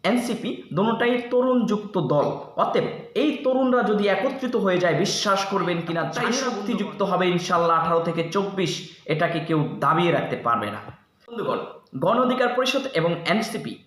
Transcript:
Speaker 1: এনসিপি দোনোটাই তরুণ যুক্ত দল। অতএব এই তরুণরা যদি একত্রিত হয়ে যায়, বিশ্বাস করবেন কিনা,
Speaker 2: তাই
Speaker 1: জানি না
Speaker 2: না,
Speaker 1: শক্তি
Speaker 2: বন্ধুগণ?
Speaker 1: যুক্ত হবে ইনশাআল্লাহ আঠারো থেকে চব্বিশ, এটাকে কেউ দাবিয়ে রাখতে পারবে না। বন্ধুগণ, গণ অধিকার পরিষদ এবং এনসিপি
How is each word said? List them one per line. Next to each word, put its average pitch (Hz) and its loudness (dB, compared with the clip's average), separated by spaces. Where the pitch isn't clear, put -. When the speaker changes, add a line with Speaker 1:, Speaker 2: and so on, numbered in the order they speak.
Speaker 1:
এনসিপি 233 -2
দোনোটাই 240 2
তরুণ 247 4
যুক্ত 208 -2
দল। 143 2
অতএব - 2
এই 262 2
তরুণরা 254 2
যদি 202 2
একত্রিত 254 -2
হয়ে 190 2
যায়, 175 2
বিশ্বাস 196 0
করবেন 175 -2
কিনা, 165 -2
Speaker 2:
তাই - -4
Speaker 1:
জানি 240 -2
না 220 0
Speaker 2:
না, 262 0
Speaker 1:
শক্তি 240 -2
Speaker 2:
বন্ধুগণ? 208 -2
Speaker 1:
যুক্ত 202 -4
হবে 180 2
ইনশাআল্লাহ 170 2
আঠারো 165 2
থেকে 165 -2
চব্বিশ, 190 -2
এটাকে 165 0
কেউ 156 0
দাবিয়ে 160 4
রাখতে 120 0
পারবে 110 0
না। 104 -8
বন্ধুগণ, 156 -4
গণ 185 2
অধিকার 247 2
পরিষদ 254 0
এবং 170 2
এনসিপি 156 -2